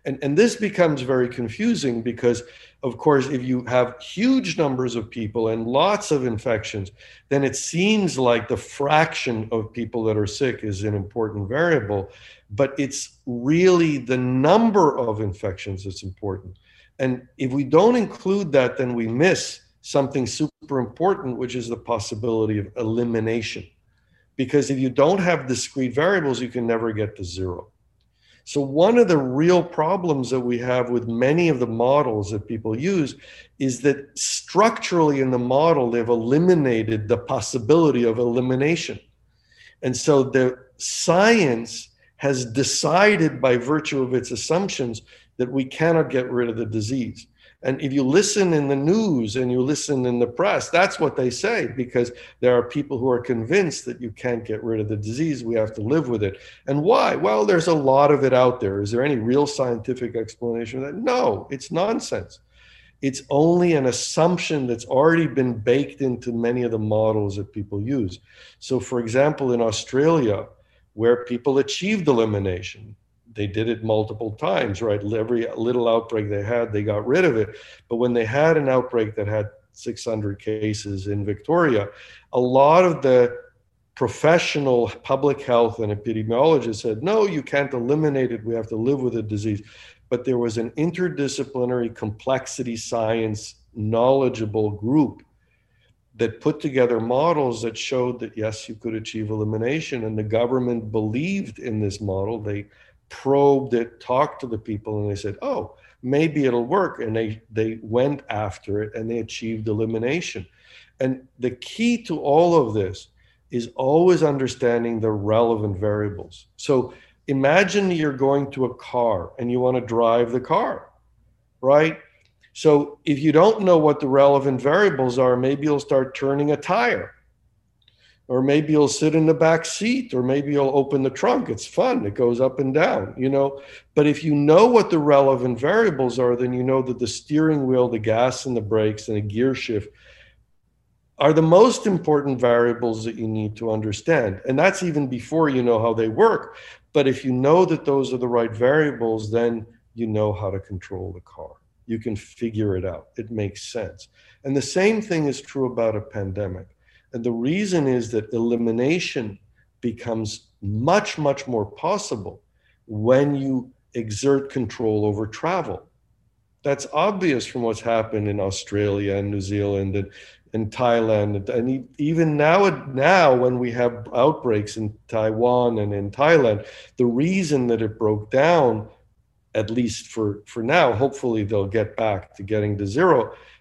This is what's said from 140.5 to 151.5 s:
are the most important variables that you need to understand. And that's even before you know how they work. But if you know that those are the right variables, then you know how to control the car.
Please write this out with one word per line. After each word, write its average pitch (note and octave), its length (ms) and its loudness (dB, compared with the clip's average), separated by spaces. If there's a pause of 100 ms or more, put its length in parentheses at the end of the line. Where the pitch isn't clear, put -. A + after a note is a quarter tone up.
are C#3+ 140 4
the D#3+ 80 4
most G3 460 6
important D3 520 0
variables A#2 640 2
that A2+ 100 -6
you A2 140 -6
need G#2+ 260 -4
to A2+ 160 -4
understand. A2 760 -2
And C3+ 140 0
that's F#3+ 240 2
even D3 240 -2
before D3+ 400 -2
you C3 160 0
know A#2 160 4
how A2+ 140 0
they A2+ 160 0
work. F3 480 2 (360)
But C#3+ 140 4
if C3 160 0
you C3 80 -2
know C#3 320 4
that E3 220 0
those C#3 260 2
are B2+ 60 -4
the B2 100 -2
right A#2 240 0
variables, A#2 800 0
then A#2 340 0 (280)
you A#2 140 -6
know G#2+ 260 0
how G2 160 -6
to G2 100 -6
control F#2 540 -12
the F2+ 80 -18
car. - 300 -20 (340)